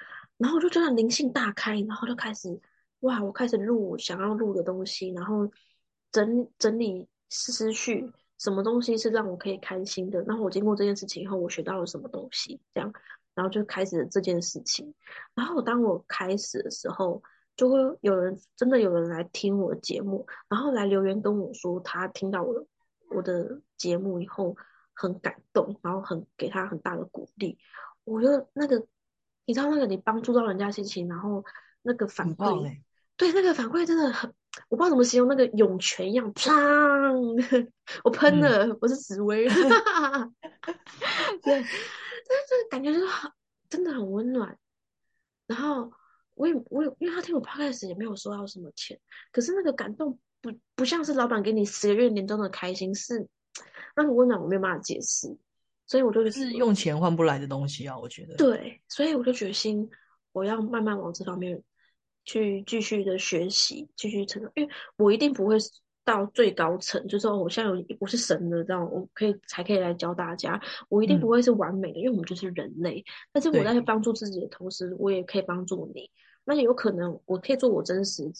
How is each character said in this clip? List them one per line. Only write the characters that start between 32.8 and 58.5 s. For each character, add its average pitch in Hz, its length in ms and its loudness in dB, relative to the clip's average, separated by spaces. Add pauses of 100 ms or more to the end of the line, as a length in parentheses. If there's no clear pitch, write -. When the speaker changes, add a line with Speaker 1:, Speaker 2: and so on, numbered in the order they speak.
Speaker 1:
对， 359 140 4
那 381 100 4
个 359 120 6
反 254 140 -2
馈 339 180 0
真 330 120 4
的 302 140 4
很， 233 180 -4 (380)
我 - 80 -2
不 330 80 2
知 - 20 6
道 359 40 6
怎 285 80 6
么 247 80 8
形 247 160 6
容 247 80 6
那 277 60 4
个 262 100 8 (120)
涌 190 220 6
泉 185 320 -2
一 - 20 2
样， 226 200 0
砰， 277 1400 4
<laughs> - 0 - (320)
我 - 60 6
喷 285 320 8
了， 226 240 6
Speaker 2:
嗯。 220 160 -2
Speaker 1:
我 226 60 4
是 262 100 2
紫 202 240 -8
薇。 214 260 2
<laughs> - 0 -
对， 233 80 4
Speaker 2:
<laughs> 339 1900 0
Speaker 1:
但 277 200 4
是 - 20 -8 (1040)
感 269 140 -4
觉 294 100 2
就 330 60 2
是 381 60 2
很， 330 260 -6 (380)
真 339 120 -2
的 330 120 -2
很 208 180 -4
温 226 220 -2
暖。 233 240 -4 (880)
然 233 100 -4
后 262 320 -4 (440)
我 277 120 -2
也， 339 80 4 (160)
我 277 140 0
也， 277 160 -2
因 339 80 -2
为 330 80 -4
他 359 60 -2
听 339 120 -6
我 277 80 0
Podcast 269 460 -6
也 180 80 -8
没 202 80 -8
有 220 140 -6
收 208 140 -10
到 202 140 -8
什 196 140 -14
么 165 160 -14
钱， - 240 -12 (320)
可 247 100 2
是 330 120 -2
那 392 100 0
个 311 80 2
感 214 240 -8
动 285 240 -4 (220)
不， 226 100 -8 (240)
不 254 80 -2
像 320 220 0
是 294 80 -2
老 262 120 2
板 233 160 0
给 214 120 0
你 214 100 2
十 202 240 -2
个 202 60 6
月 240 160 6
年 202 180 -2
终 208 100 -2
的 202 120 -2
开 185 240 -6
心， 190 200 -6
是 214 320 -6 (720)
那 302 80 4
个 294 80 4
温 247 160 6
暖 208 140 2
我 147 40 -6
没 180 100 0
有 196 60 0
办 185 140 -2
法 - 40 -4
解 - 200 -6
释， - 340 -4 (540)
所 262 100 2
以 269 60 6
我 233 80 4
就 226 140 4
Speaker 2:
就 220 40 0
是 254 220 -4
用 233 240 4
钱 156 240 0
换 170 160 4
不 165 80 4
来 143 160 4
的 143 80 -6
东 139 180 -4
西 143 220 -8
啊， 131 100 -10
我 - 120 -12
觉 - 160 -16
得。 - 100 -16
Speaker 1:
对， - 540 4